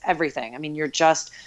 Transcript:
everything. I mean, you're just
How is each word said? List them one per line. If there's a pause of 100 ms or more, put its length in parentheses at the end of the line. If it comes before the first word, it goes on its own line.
everything.
I
mean,
you're
just (160)